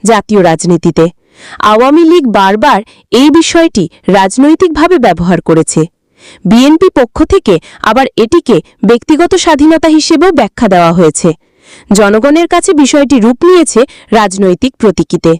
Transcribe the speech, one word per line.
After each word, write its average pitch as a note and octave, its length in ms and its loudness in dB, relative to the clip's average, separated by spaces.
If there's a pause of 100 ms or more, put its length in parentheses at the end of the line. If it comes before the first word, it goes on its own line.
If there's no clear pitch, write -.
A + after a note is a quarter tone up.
জাতীয় G#3 400 0
রাজনীতিতে। E3 560 -2 (640)
আওয়ামী C4+ 400 2
লীগ E4+ 140 2 (120)
বারবার G#3 420 0 (400)
এই C#4+ 100 4 (100)
বিষয়টি E4 440 -2 (340)
রাজনৈতিকভাবে D4+ 800 0 (100)
ব্যবহার F3 440 -2
করেছে। D#3+ 320 0 (680)
বিএনপি D4 400 2 (100)
পক্ষ - 180 -4 (160)
থেকে A3 220 0 (340)
আবার B3+ 160 0 (180)
এটিকে A#3 340 0 (320)
ব্যক্তিগত D4 420 0 (120)
স্বাধীনতা D#4 540 2
হিসেবেও D#4+ 420 0
ব্যাখ্যা A3 340 -2
দেওয়া E3+ 240 2
হয়েছে। E3 320 0 (680)
জনগণের A3+ 560 0
কাছে F4 180 -2 (120)
বিষয়টি C#4+ 320 0 (100)
রূপ B3 120 0 (100)
নিয়েছে E4+ 340 2 (380)
রাজনৈতিক G3 520 -2 (100)
প্রতীকিতে। E3+ 580 -2